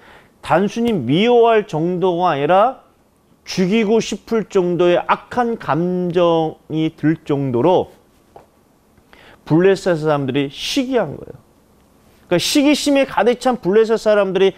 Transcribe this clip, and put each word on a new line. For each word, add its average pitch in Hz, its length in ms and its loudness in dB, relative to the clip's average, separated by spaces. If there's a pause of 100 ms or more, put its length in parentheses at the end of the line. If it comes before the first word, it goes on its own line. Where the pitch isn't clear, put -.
(420)
단순히 208 520 -2
미워할 214 760 2
정도가 175 600 -2
아니라 170 520 0 (640)
죽이고 208 540 0
싶을 220 460 -6
정도의 175 600 0
악한 233 500 -2
감정이 165 1400 -2
들 156 180 0 (100)
정도로 139 680 0 (1500)
블레셋 180 520 2
사람들이 143 540 -2
시기한 247 560 -4
거예요. - 360 -16 (840)
그러니까 180 100 0
시기심에 277 680 2
가득 220 340 0
찬 254 180 -2
블레셋 214 400 2
사람들이 190 600 2